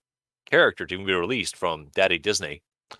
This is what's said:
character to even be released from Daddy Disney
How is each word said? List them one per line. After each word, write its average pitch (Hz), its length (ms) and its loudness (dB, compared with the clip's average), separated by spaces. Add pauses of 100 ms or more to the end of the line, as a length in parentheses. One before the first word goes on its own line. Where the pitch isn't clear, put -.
(460)
character 135 400 2
to 90 80 -8
even 98 120 -8
be 95 60 2
released 92 440 -2
from 80 380 -4
Daddy 92 240 2
Disney 85 440 -4 (380)